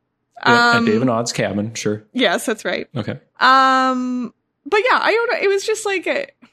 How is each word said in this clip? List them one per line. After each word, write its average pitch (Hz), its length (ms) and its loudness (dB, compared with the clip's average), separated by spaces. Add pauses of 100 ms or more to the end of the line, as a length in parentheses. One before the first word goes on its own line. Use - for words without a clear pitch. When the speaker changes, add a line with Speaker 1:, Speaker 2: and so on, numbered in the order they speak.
(460)
Speaker 1:
Yeah, 240 80 4 (180)
at 233 60 4
Speaker 2:
Um, 233 80 0
Speaker 1:
Dave 220 160 2
and - 80 2
Odd's - 240 -2
cabin, 104 400 -4
sure. 107 300 -4 (100)
Speaker 2:
Yes, 247 320 0
that's 226 200 -6
right. - 300 -6
Speaker 1:
Okay. 127 240 -6 (200)
Speaker 2:
Um, 262 960 2 (320)
but 392 180 0
yeah, 370 180 2
I - 100 0
don't 466 200 0
know. - 80 -2
It 403 100 0
was 392 160 0
just, 440 200 -4
like, 381 220 -4
a, - 200 -4 (260)